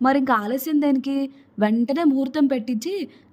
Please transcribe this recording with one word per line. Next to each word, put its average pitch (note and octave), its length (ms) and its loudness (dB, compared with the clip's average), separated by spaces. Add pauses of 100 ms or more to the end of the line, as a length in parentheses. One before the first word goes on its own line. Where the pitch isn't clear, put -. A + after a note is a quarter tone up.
మరి C4+ 180 4
ఇంకా C4 140 2
ఆలస్యం C4 480 0
దేనికి? C#4 480 0 (300)
వెంటనే A#3 440 0
ముహూర్తం C4+ 440 2
పెట్టించి C4 600 -4 (260)